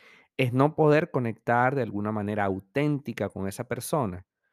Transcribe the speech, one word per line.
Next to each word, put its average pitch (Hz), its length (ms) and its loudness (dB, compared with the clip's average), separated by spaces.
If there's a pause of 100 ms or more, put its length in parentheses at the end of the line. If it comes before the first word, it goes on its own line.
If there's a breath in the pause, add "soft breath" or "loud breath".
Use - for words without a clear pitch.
(360 soft breath)
Es 127 160 0
no 143 220 4
poder 156 380 4
conectar 120 640 0
de 131 60 0
alguna 104 280 -4
manera 104 340 -2
auténtica 120 840 -2
con 95 180 -8
esa 110 220 -8
persona, 117 580 -4 (260)